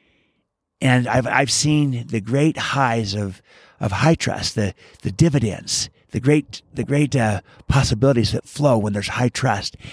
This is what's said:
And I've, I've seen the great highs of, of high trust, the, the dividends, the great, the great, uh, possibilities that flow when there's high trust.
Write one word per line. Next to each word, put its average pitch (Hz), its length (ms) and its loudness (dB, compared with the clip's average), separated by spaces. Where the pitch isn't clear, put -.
And 127 260 2
I've, 120 200 0
I've 127 240 0
seen 143 560 0
the 113 120 -4
great 139 380 0
highs 117 560 0
of, 101 280 -6
of 104 140 -2
high 143 220 4
trust, - 400 -4
the, 104 180 -2
the 101 80 -2
dividends, 120 800 0
the 120 80 -4
great, 147 420 0
the 127 100 -6
great, 143 320 0
uh, 110 260 0
possibilities 120 680 2
that - 140 -6
flow 139 300 2
when 104 140 0
there's 101 160 -4
high 123 220 0
trust. 107 480 -4